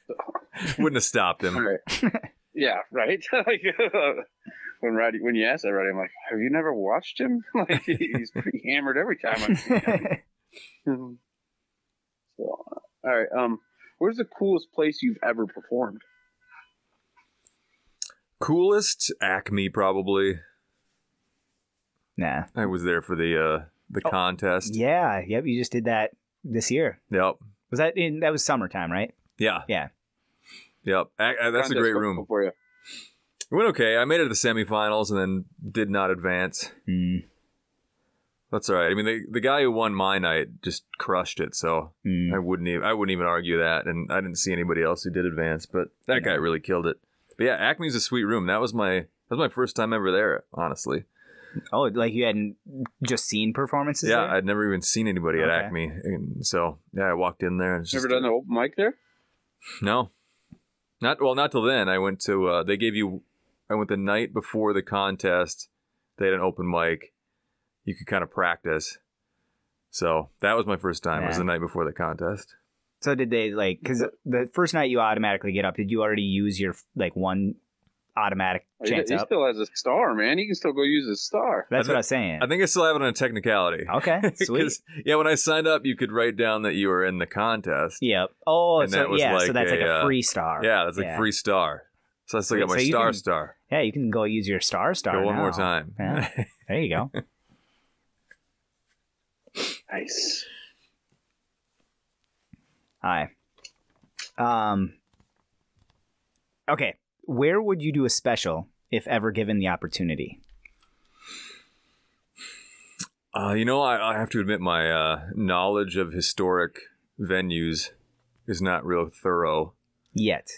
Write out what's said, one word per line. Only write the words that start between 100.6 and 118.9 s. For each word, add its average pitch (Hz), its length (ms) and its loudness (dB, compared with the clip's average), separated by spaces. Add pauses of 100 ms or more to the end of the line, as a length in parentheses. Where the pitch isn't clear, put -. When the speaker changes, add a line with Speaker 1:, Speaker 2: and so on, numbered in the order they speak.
Speaker 3:
Hi. 87 280 -2 (1080)
Um, 107 580 0 (1700)
okay. 139 280 0 (260)
Where 151 400 2
would 196 200 0
you 151 100 0
do 139 120 2
a 120 60 2
special 87 580 0 (220)
if 113 180 -2
ever 110 220 0
given 104 280 0
the 95 100 2
opportunity? 82 720 -4 (3000)
Speaker 1:
Uh, 101 180 0
you 110 120 2
know, 131 180 2
I, 113 320 2
I 107 40 0
have 110 120 -2
to 117 100 0
admit 98 200 0
my, 85 300 2
uh, 80 440 0
knowledge 95 600 0
of 87 160 0
historic 90 680 0 (400)
venues 85 720 -2 (560)
is 92 160 -4
not 90 220 0
real 85 240 0